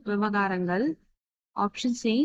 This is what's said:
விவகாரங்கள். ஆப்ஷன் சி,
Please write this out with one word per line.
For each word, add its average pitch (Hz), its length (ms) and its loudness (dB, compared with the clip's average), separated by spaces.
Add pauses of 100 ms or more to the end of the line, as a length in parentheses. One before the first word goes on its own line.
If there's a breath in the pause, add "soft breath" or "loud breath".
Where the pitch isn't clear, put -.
விவகாரங்கள். 202 760 0 (800)
ஆப்ஷன் 240 380 -2
சி, 226 220 2